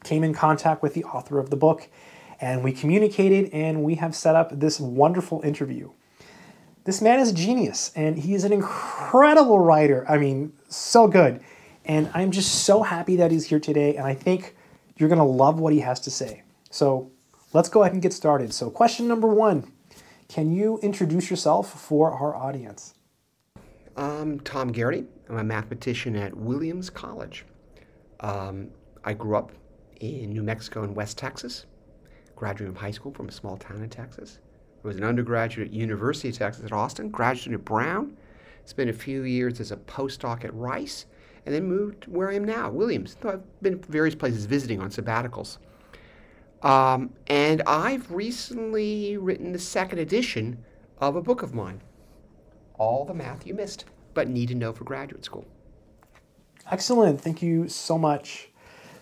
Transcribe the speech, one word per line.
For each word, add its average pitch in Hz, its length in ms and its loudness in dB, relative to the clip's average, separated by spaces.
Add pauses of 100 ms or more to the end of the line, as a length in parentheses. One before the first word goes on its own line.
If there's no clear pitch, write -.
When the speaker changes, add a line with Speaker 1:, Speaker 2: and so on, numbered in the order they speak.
Speaker 1:
came 156 200 0
in 160 100 2
contact 156 480 2
with 147 140 -2
the 117 80 -4
author 127 340 -6
of 135 140 -2
the 143 40 0
book, 156 340 4 (520)
and 127 220 -2
we 131 80 0
communicated, 196 840 2
and 156 300 -2
we 160 120 0
have 160 200 -4
set 160 200 2
up 165 240 2
this 151 200 0
wonderful 151 640 2
interview. 135 480 -6 (920)
This 190 160 -2
man 233 180 6
is 240 120 4
a - 20 0
genius, 190 640 0
and 156 200 0
he 170 200 -2
is 185 80 0
an 202 100 2
incredible 254 1040 6
writer. 151 480 6
I 151 120 4
mean, 139 340 0 (160)
so - 380 6
good. 151 340 6 (420)
And 156 300 0
I'm 190 160 0
just 190 340 0
so 208 200 6
happy 175 320 0
that 170 160 6
he's 160 160 2
here 151 120 2
today, 147 360 2
and 139 100 -4
I 135 80 0
think 185 420 -2 (400)
you're 156 140 4
gonna 165 160 6
love 135 340 6
what 160 140 2
he 147 60 4
has 127 220 -2
to 131 100 -10
say. 110 320 -10 (260)
So 135 400 0 (440)
let's 165 160 4
go 214 120 6
ahead 180 120 4
and 185 100 0
get 180 100 2
started. 135 400 0
So - 160 -6
question 233 380 2
number 226 200 2
one, 208 440 2 (560)
can 160 240 -2
you 214 320 0
introduce 180 480 0
yourself 180 400 0
for 156 400 2
our 143 240 -4
audience? 127 580 -10 (1040)
Speaker 2:
I'm 147 440 -6
Tom 131 300 -6
Garrity. 120 360 -4 (200)
I'm 113 120 -8
a 110 40 -4
mathematician 110 720 -6
at 101 220 -6
Williams 160 540 -6
College. - 540 -14 (720)
Um, 98 500 -8 (340)
I 104 100 -6
grew 104 240 -2
up - 140 -6 (500)
in 110 320 -10
New 110 100 -6
Mexico 110 400 -8
and 101 120 -8
West 104 220 -8
Texas, - 480 -12 (720)
graduated 98 400 -10
from 101 80 -14
high 101 80 -8
school 139 200 -14
from - 160 -14
a - 40 -16
small 98 260 -14
town 101 240 -16
in 113 80 -12
Texas. - 480 -18 (480)
I - 20 -12
was 101 100 -8
an 98 60 -6
undergraduate 117 640 -2
at - 40 -14
University 113 560 -4
of 120 80 -8
Texas 110 260 -6
at 107 80 -12
Austin, 110 380 -4
graduate 123 460 -4
at 98 100 -10
Brown, 165 500 -2 (500)
spent 131 220 -6
a 113 60 -2
few 135 300 -8
years 123 360 -2
as 110 120 -10
a 101 60 -10
postdoc 127 680 -8
at - 80 -12
Rice, 131 540 -8 (360)
and 143 120 -4
then 165 80 -2
moved 202 420 -4
where 190 240 -4
I 202 60 -4
am 202 80 -4
now, 220 260 -4
Williams. 135 500 -4
So 226 100 -6
I've - 340 -10
been 185 160 -2
various 156 340 -2
places 120 320 -4
visiting 117 340 -2
on 92 120 -8
sabbaticals. 113 680 -6 (1040)
Um, 131 480 4 (160)
and 147 400 2
I've 233 460 0
recently 214 1080 -6
written 185 360 -4
the 180 60 -6
second 185 380 -4
edition 160 640 -4 (360)
of 143 160 -2
a 175 60 -6
book 247 200 -2
of 117 140 -10
mine, 98 260 -10 (920)
All 117 300 0
the 143 100 -10
Math 131 320 -12
You - 80 -10
Missed 202 300 -10 (280)
But 135 140 -2
Need 123 220 -2
to 123 60 -6
Know 117 160 -6
for 113 120 -16
Graduate 135 420 -12
School. - 220 -16 (1200)
Speaker 1:
Excellent. 190 500 2
Thank 160 220 -6
you 170 280 0
so - 280 -4
much. 151 520 -2 (520)